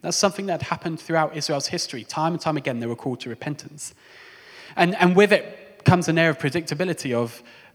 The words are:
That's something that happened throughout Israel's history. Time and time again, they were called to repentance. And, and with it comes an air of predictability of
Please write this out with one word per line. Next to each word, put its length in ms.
That's 160
something 280
that 160
happened 380
throughout 360
Israel's 300
history. 380
Time 300
and 60
time 180
again, 220
they 60
were 100
called 260
to 80
repentance. 680
And, 220
and 180
with 160
it 520
comes 240
an 120
air 100
of 80
predictability 800
of 260